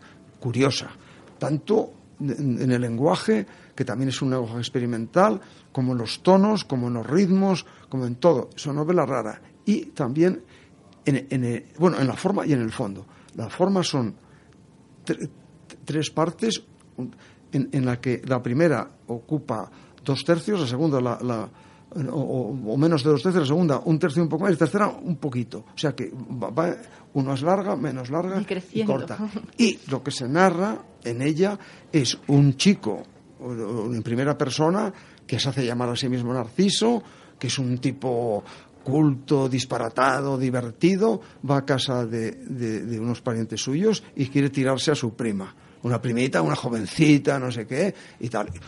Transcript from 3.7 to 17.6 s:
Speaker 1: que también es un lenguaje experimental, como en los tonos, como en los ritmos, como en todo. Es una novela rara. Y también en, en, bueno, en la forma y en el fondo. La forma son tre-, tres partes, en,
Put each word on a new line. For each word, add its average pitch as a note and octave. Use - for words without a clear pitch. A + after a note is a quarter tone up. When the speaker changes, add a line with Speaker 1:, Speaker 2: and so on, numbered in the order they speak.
Speaker 1:
que C3+
también C3
es B2
un C3+
lenguaje A#2+
experimental, A#2+
como B2+
en B2
los -
tonos, F#3+
como B2
en A#2+
los A2
ritmos, F#3+
como C3
en A#2+
todo. C3+
Es -
una C#3
novela D#3+
rara. A2+
Y A3
también D#3
en, C#3
en, A#2+
bueno, D#3+
en C3+
la A2
forma F#3+
y D#3+
en B2
el A2+
fondo. G2
La A2
forma F#3+
son B2
tre-, E3
tres C#3+
partes, F3
en, C3+